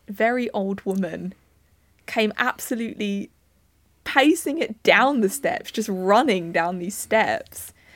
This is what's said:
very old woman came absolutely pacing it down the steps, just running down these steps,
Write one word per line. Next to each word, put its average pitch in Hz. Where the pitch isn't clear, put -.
very 233
old 196
woman 185
came 214
absolutely 220
pacing 294
it -
down 240
the 190
steps, -
just 220
running 190
down 175
these 180
steps, -